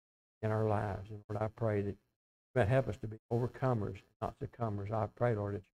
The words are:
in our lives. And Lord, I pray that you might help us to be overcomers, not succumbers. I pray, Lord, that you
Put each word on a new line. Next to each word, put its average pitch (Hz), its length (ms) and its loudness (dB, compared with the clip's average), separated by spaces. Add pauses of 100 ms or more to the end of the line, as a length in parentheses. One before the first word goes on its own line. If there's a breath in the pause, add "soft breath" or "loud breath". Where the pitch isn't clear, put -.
(420)
in 110 80 0
our 110 160 2
lives. 104 440 0
And 107 180 -12
Lord, 107 140 -2
I 110 120 0
pray 104 280 2
that 101 80 -2
you 101 60 -4 (600)
might 110 120 6
help 131 200 4
us 101 80 -4
to - 100 -8
be 110 120 -10 (120)
overcomers, 117 680 0 (220)
not - 200 -4
succumbers. 104 500 -4
I 110 240 0
pray, 120 200 2
Lord, 101 200 -2
that 98 40 -2
you - 200 -18